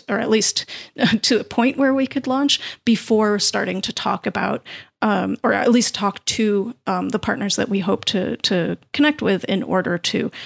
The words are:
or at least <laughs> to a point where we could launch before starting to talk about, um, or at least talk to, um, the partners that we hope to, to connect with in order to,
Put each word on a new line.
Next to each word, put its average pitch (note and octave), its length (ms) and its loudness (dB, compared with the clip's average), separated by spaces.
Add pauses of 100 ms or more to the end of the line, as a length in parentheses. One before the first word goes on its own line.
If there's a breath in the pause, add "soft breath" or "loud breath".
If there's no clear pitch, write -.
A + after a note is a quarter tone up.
(100)
or G3+ 80 0
at - 100 -2
least - 380 2 (280 loud breath)
<laughs> - 280 2
to G#3+ 180 2
a - 40 -6
point B3 340 0
where C4+ 160 4
we C4+ 120 2
could C4 200 -4
launch C4+ 340 2 (240 loud breath)
before G#3+ 540 2
starting F#3+ 420 -2
to - 140 -6
talk - 320 -2
about, G3 360 -2 (380 loud breath)
um, G3 420 0
or D4+ 120 4
at - 160 4
least A#3+ 240 4
talk G3 320 -2
to, G#3 480 0 (120)
um, F#3 220 -2
the G#3+ 100 -2
partners - 380 -2
that G3+ 140 -2
we G3 100 0
hope F#3+ 240 -2
to, G3 340 -2
to E3+ 380 0 (160)
connect D4+ 300 2
with F#3 220 0
in F#3+ 180 0
order F3 340 0
to, - 340 -2 (160 loud breath)